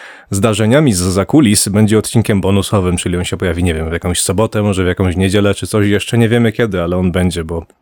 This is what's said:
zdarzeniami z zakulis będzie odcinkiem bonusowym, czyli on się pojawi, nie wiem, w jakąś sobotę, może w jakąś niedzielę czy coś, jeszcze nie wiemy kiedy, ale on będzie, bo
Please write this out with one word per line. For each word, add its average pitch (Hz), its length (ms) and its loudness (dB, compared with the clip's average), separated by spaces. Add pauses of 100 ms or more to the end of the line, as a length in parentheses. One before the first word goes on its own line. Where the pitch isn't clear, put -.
(320)
zdarzeniami 110 600 2
z 90 60 0
zakulis 98 680 2
będzie 104 300 2
odcinkiem 101 420 0
bonusowym, 92 560 0
czyli 87 200 -4
on 92 80 -4
się - 120 -6
pojawi, 87 280 -2
nie 85 100 0
wiem, 80 160 -4
w - 20 -4
jakąś 87 280 -4
sobotę, 104 420 -2
może 95 220 0
w - 20 2
jakąś 90 300 0
niedzielę 98 380 2
czy - 120 -8
coś, 104 220 0
jeszcze 104 300 0
nie 113 100 4
wiemy 117 240 2
kiedy, 95 300 -2
ale 87 140 -2
on 92 160 0
będzie, 87 320 0
bo 82 220 -8 (160)